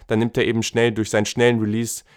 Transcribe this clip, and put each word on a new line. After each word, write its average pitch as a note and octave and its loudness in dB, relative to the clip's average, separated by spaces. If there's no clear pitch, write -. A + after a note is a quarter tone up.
dann A2 0
nimmt A#2 0
er B2 2
eben A2+ 0
schnell A#2 0
durch G#2+ -4
seinen G#2 0
schnellen A#2+ 2
Release, A2 -4